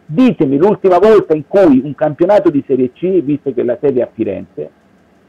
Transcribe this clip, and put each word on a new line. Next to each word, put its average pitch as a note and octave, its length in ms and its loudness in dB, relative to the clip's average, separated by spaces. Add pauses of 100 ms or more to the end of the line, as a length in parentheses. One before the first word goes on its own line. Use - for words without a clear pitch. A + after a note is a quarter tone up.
ditemi D#3 520 0
l'ultima F#3 400 2
volta G#3 360 2
in D3+ 140 -8
cui E3 340 4
un C#3+ 140 -8
campionato E3+ 540 0
di C#3+ 160 -2
Serie B2+ 260 -2
C, F#3 300 -2
visto C#3 300 -4
che A#2+ 120 -4
la A#2+ 160 -4
sede B2+ 200 0
è - 40 0
a - 80 -12
Firenze, G2 580 -10 (580)